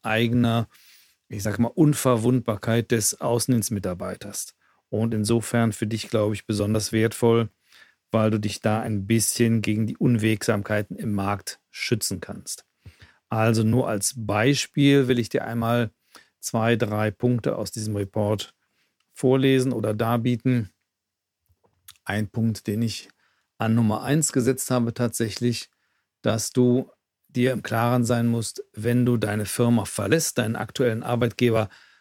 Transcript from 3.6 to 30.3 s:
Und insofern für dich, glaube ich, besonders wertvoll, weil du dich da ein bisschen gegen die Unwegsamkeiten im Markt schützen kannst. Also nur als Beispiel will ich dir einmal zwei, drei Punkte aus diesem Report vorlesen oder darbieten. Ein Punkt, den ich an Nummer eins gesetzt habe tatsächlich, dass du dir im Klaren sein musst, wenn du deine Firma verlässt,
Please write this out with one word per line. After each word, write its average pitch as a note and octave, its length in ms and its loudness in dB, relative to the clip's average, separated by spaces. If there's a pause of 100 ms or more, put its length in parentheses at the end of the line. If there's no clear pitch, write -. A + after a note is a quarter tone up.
Und A2+ 240 0
insofern A2+ 600 0
für G#2+ 160 -4
dich, A2 200 -6
glaube G#2+ 280 0
ich, - 100 -16
besonders G#2 460 -2
wertvoll, A2+ 560 2 (640)
weil A2 180 2
du A2 80 2
dich G#2 220 -6
da A2 200 0
ein G#2 280 -4
bisschen A2+ 520 2
gegen A2 280 -2
die - 80 -8
Unwegsamkeiten G#2+ 1000 0
im A#2 160 -6
Markt G2+ 460 -4 (140)
schützen - 480 -4
kannst. - 440 -14 (640)
Also A2 340 2
nur A#2+ 240 2
als G#2+ 280 -4
Beispiel C3+ 920 2
will B2 100 2
ich A2+ 100 -2
dir - 160 -2
einmal A#2 460 0 (480)
zwei, A2+ 380 0
drei G#2+ 340 0
Punkte B2 460 0
aus G#2 160 -8
diesem G#2+ 240 -6
Report G#2 580 -2 (580)
vorlesen C3 600 2
oder A2+ 200 -2
darbieten. A#2 800 0 (1300)
Ein G#2 240 -4
Punkt, A2 400 -4
den G#2+ 140 -2
ich - 260 -6 (500)
an A2+ 160 0
Nummer A2 280 2
eins D3 280 0
gesetzt C3 400 -2
habe A#2+ 240 0
tatsächlich, A#2 760 -4 (520)
dass A2 300 -2
du B2 380 2 (380)
dir B2+ 240 0
im G#2+ 100 -6
Klaren A#2+ 420 0
sein A#2 240 2
musst, A#2 340 -4 (120)
wenn A#2+ 300 0
du A#2+ 120 2
deine G#2 300 -2
Firma A#2 380 2
verlässt, A2 540 -2